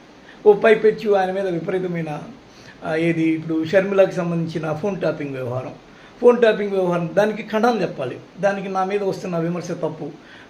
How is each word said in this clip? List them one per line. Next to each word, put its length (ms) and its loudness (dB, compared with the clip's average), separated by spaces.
ఓ 80 10
పైపెచ్చు 580 4
ఆయన 200 2
మీద 160 -2
విపరీతమైన, 720 -4
ఆ, 100 -2
ఏది 280 0
ఇప్పుడు 420 -2
షర్మిలకు 460 4
సంబంధించిన 600 -4
ఫోన్ 260 -4
ట్యాపింగ్ 360 -4
వ్యవహారం, 380 -8
ఫోన్ 180 6
ట్యాపింగ్ 320 2
వ్యవహారం, 420 0
దానికి 300 0
ఖండన 380 0
చెప్పాలి, 360 -6
దానికి 300 -2
నా 140 -2
మీద 200 -2
వస్తున్న 340 -4
విమర్శ 340 -4
తప్పు. 640 -10